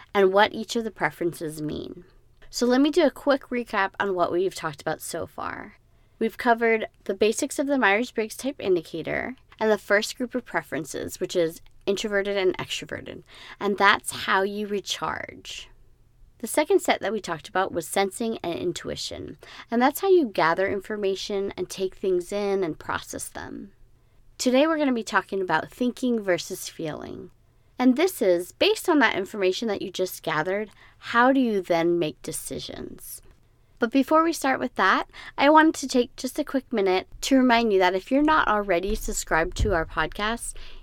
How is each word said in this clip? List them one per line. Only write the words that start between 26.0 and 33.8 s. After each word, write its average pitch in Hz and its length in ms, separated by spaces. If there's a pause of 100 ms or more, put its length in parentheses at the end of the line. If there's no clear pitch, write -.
versus 185 480
feeling. - 600 (480)
And 254 180
this 359 240
is, 180 320
based 381 380
on 311 80
that 226 180
information 196 520
that 196 120
you 185 100
just 185 320
gathered, 185 460 (300)
how 247 340
do 269 80
you 214 220
then 170 360
make 156 220
decisions? - 1040 (560)
But 233 120